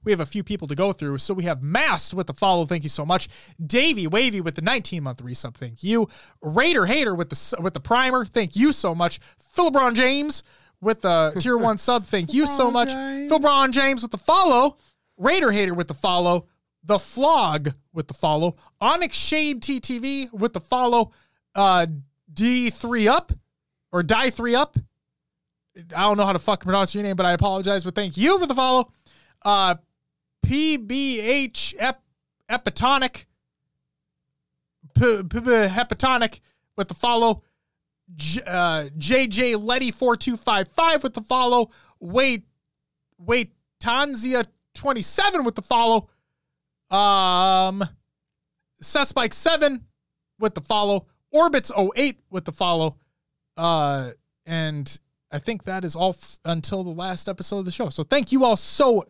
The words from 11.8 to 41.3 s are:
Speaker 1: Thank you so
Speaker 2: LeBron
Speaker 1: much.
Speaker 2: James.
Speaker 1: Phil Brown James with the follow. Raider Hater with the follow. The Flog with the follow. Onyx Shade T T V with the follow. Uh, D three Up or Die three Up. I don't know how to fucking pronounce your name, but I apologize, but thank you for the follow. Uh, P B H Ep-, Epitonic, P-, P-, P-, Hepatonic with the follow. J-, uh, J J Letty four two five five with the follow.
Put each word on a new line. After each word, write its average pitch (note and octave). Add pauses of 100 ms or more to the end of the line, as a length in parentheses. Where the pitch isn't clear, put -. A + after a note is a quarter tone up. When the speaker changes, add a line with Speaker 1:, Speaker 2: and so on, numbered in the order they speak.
Speaker 1:
Thank F#3
you C#4+
so C#4
Speaker 2:
LeBron A#3+
Speaker 1:
much. B3
Speaker 2:
James. C4+
Speaker 1:
Phil D#4
Brown C#4
James C4+
with A#3
the G3+
follow. D4 (400)
Raider C#4+
Hater G3+
with E3+
the D#3
follow. F3 (400)
The G3+
Flog F#3+ (220)
with D#3+
the -
follow. D#3+ (220)
Onyx D#4+
Shade D4+
T C4+
T B3
V C4+
with A3
the E3+
follow. A#3+ (420)
Uh, F#3 (440)
D A#3+
three A3+
Up B3 (600)
or F3
Die A3
three A#3
Up. C#4 (1200)
I F3
don't G#3
know G3+
how G3
to F3
fucking G3
pronounce F#3+
your G#3
name, G3
but F#3
I F3
apologize, F#3+
but F3
thank F#3+
you D#4+
for F4+
the C4+
follow. B3+ (500)
Uh, G3 (680)
P D4+
B B3
H B3+
Ep-, B3 (480)
Epitonic, - (1700)
P-, A3+
P-, F#3+
P-, B3
Hepatonic A#3 (360)
with G3
the F#3+
follow. A#3 (720)
J-, D#3
uh, E3+ (100)
J B3
J A3+
Letty A#3+
four A#3+
two A#3+
five G3+
five E4
with B3
the A3+
follow. B3 (280)